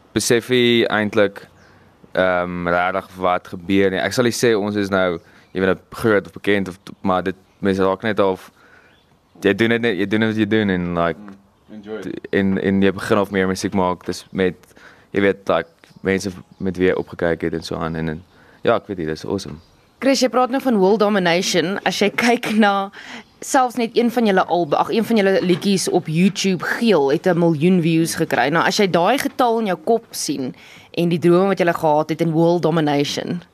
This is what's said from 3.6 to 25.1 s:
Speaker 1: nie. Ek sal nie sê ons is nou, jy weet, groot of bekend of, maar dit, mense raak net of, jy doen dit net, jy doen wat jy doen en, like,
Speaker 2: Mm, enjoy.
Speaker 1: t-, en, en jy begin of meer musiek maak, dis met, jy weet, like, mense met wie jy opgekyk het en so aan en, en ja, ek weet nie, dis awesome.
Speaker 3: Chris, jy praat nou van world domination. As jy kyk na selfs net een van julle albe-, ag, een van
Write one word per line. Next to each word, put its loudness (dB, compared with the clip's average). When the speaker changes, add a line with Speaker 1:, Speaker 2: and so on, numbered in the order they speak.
Speaker 1:
nie. -4
Ek -4
sal 0
nie 2
sê 0
ons -2
is -2
nou, 0
jy -4
weet, 2
groot 0
of -18
bekend -2
of, -14
maar 0
dit, -4
mense 0
raak 0
net -2
of, -2
jy 4
doen 2
dit 0
net, -2
jy -2
doen 0
wat -2
jy 2
doen 0
en, -2
like, -2
Speaker 2:
Mm, -20
enjoy. -12
Speaker 1:
t-, -10
en, 2
en 2
jy 4
begin 0
of 0
meer 2
musiek -4
maak, -2
dis -8
met, 0
jy -2
weet, 0
like, -2
mense -2
met -6
wie 2
jy 2
opgekyk -4
het -4
en -6
so -10
aan -6
en, -4
en -8
ja, 2
ek -8
weet -8
nie, -6
dis -6
awesome. -8
Speaker 3:
Chris, 0
jy 2
praat 0
nou -4
van 0
world 2
domination. 0
As 0
jy 2
kyk 0
na 2
selfs 0
net -4
een 2
van 2
julle 4
albe-, 0
ag, 0
een 0
van 0